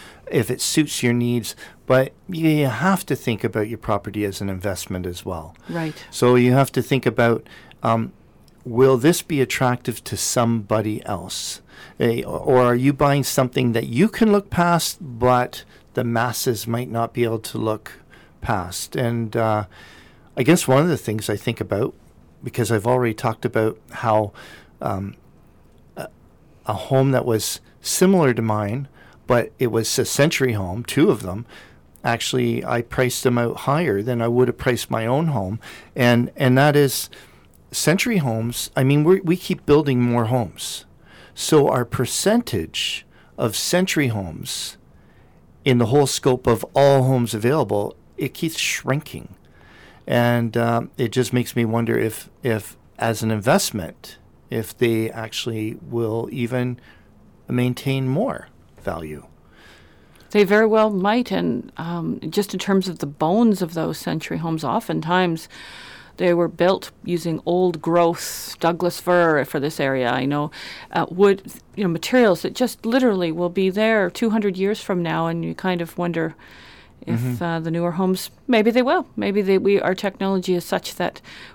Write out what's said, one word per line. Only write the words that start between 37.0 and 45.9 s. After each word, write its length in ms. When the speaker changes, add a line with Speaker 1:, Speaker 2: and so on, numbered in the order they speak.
Speaker 1:
Century 460
homes, 600
I 60
mean, 200
we, 160
we 180
keep 280
building 360
more 240
homes. 600
So 340
our 160
percentage 1200
of 200
Century 500
homes 720
in 140
the 80
whole 200